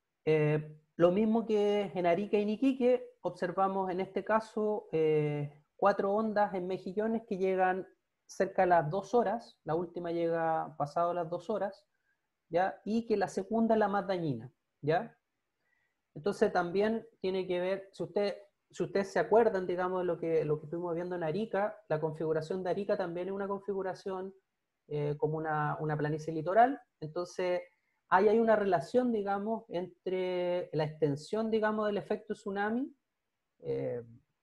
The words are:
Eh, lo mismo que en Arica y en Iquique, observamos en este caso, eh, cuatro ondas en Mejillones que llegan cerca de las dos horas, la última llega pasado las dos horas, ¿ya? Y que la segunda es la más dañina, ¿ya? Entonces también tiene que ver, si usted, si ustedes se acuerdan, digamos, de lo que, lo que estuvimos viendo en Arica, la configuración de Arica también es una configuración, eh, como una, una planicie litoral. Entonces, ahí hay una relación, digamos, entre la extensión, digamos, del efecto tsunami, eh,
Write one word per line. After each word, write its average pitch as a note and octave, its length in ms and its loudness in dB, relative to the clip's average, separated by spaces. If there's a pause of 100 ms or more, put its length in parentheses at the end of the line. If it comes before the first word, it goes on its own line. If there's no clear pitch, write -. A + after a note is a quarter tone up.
(240)
Eh, D3+ 560 2 (160)
lo F3 140 6
mismo G#3+ 340 2
que G#3 500 2
en F3+ 120 0
Arica G3+ 320 2
y G#3 40 2
en G#3 60 0
Iquique, B3 720 2
observamos F#3+ 680 -2
en F3+ 100 -2
este F#3+ 240 -4
caso, G#3+ 680 -2
eh, D3+ 720 0 (140)
cuatro G3+ 380 2
ondas G#3 400 0
en F3+ 120 -4
Mejillones G#3 600 -4
que G3 80 -4
llegan F#3 500 0 (380)
cerca F#3+ 380 0
de F3+ 60 4
las E3 220 6
dos G3 240 -4
horas, A#3 500 0
la D#3 100 -2
última F3 360 -4
llega E3 680 0
pasado E3+ 360 0
las F3 160 -4
dos E3+ 220 -6
horas, G3 360 -6 (640)
¿ya? F3+ 360 0
Y A3+ 220 -2
que G#3+ 100 2
la F#3 120 0
segunda A3+ 460 2
es A3 40 4
la G#3 100 4
más G3 180 -2
dañina, D3+ 440 -4 (300)
¿ya? D3+ 360 -2 (960)
Entonces G3 380 0
también G3 540 0 (140)
tiene F#3 260 -2
que F3 140 -2
ver, F#3+ 320 -4
si - 100 -8
usted, G3+ 360 -2 (320)
si - 120 -6
ustedes G3 300 -2
se - 80 0
acuerdan, G3 460 4
digamos, F3+ 340 -2
de F3+ 60 -2
lo E3 120 0
que, E3 260 0
lo D3+ 140 0
que D#3 60 -16
estuvimos E3+ 300 -6
viendo F3+ 200 -6
en F3 80 -6
Arica, G#3 560 -2 (100)
la D#3 120 -2
configuración D#3+ 640 -2
de F3+ 60 -2
Arica G3 260 -2
también F3+ 320 -4
es G3 60 -6
una G3+ 120 -4
configuración, F#3+ 880 -6 (540)
eh, D3 300 -2
como D#3 180 0
una, D3+ 420 0
una D#3 180 -2
planicie D3+ 360 -2
litoral. G3 480 4 (200)
Entonces, F3 600 -4 (460)
ahí F#3+ 180 6
hay G#3+ 140 6
una A3+ 160 4
relación, G3+ 560 2
digamos, G3+ 560 -2
entre F3+ 1040 -2
la D3+ 100 0
extensión, D#3 640 -2
digamos, G#3+ 380 0
del G#3 120 -2
efecto G#3 360 -6
tsunami, G#3+ 580 -4 (680)
eh, B2+ 420 -4 (400)